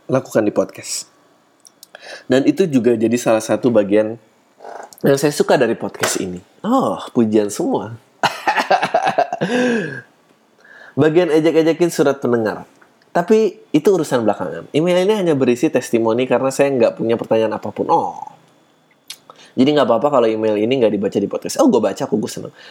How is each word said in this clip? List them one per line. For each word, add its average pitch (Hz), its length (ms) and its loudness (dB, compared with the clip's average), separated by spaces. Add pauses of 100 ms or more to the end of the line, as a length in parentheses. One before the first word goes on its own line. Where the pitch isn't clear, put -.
lakukan 123 400 0
di 98 80 -2
podcast. - 560 -6 (1200)
Dan 135 160 4
itu 147 240 2
juga 120 240 2
jadi 110 240 0
salah 113 240 0
satu 110 240 0
bagian 107 480 2 (880)
yang 139 160 2
saya 147 160 0
suka 185 240 2
dari 113 160 2
podcast - 480 -6
ini." 90 160 -10 (240)
Oh, 180 480 -2
pujian 107 400 2
semua. 117 480 -4 (240)
<laughs> - 1800 -2 (960)
Bagian 156 400 2
ejek-ejekin 160 560 2
surat 139 320 0
pendengar. 110 400 -2 (480)
Tapi 214 480 2 (160)
itu 160 160 4
urusan 147 320 0
belakangan. 85 480 -4
Email 175 320 2
ini 208 160 0
hanya 170 160 2
berisi 123 320 2
testimoni 117 560 0
karena 127 240 0
saya 139 240 0
nggak 117 240 2
punya 113 240 -2
pertanyaan 110 400 -2
apapun. - 320 -6
Oh. - 480 -4 (1200)
Jadi 131 160 4
nggak 135 160 2
apa-apa 127 320 2
kalau 113 80 2
email 110 240 0
ini 107 160 0
nggak 120 240 2
dibaca 104 240 -2
di 101 80 0
podcast. - 320 -8
Oh, 320 80 2
gue 165 160 4
baca, 98 160 -2
aku, 117 240 -2
gue 120 80 -6
seneng. - 240 -14 (180)